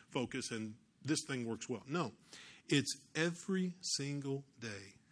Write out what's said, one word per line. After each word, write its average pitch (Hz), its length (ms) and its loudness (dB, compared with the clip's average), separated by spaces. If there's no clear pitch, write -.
focus 127 420 -2
and 110 240 -4
this 143 200 2
thing 127 220 -2
works 113 220 -4
well." 113 200 -2
No, 143 260 0
it's 139 260 6
every 175 640 2
single 139 640 0
day 98 320 -6